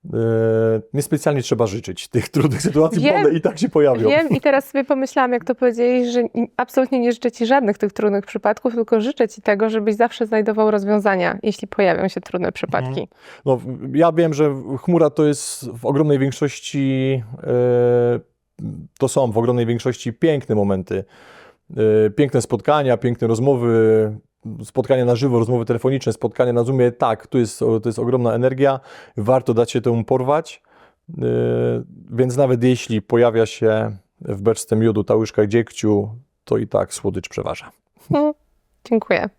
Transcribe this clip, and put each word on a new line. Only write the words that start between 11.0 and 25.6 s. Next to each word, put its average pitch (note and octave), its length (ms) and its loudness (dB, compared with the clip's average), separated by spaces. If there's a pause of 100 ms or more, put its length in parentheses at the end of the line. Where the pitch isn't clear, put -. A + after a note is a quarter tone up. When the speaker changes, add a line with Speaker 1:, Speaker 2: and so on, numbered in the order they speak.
Speaker 2:
jeśli G#3 240 -4
pojawią F3+ 400 0
się F#3 140 -6
trudne - 300 -4
przypadki. - 380 -4
Speaker 1:
Mhm. C3+ 180 -6 (380)
No, C3 120 2
w-, B2+ 380 -10
ja E3 160 4
wiem, D#3+ 220 2
że C#3+ 220 0 (280)
chmura E3 260 2
to D3+ 160 0
jest C#3 440 -4
w A#2 160 -14
ogromnej C#3+ 340 2
większości, C3+ 1040 -2 (200)
e, A#2+ 760 2 (800)
to C3+ 80 0
są B2+ 240 0
w G#2 60 -2
ogromnej A#2+ 280 2
większości A#2+ 480 -4
piękne C#3+ 420 0
momenty. G2 480 -2 (720)
E, G#2+ 320 4
piękne C3+ 320 0
spotkania, C3 560 0
piękne A#2+ 300 -2
rozmowy, A2+ 880 2 (480)
spotkania B2+ 420 0
na A#2+ 100 2
żywo, A#2+ 240 0
rozmowy A#2 260 0